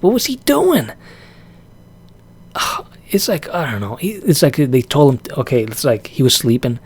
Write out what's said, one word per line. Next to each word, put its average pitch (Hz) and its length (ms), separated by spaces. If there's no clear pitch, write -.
What 185 120
was 247 140
he 269 100
doing? 285 560
<sighs> - 320
It's 196 180
like, 180 220
I 165 200
don't 104 120
know. 104 140
He, 185 160
it's 196 300
like 147 140
they 131 240
told 143 320
him, 123 80
okay, 123 280
it's - 200
like 113 220
he - 160
was 127 120
sleeping. 120 520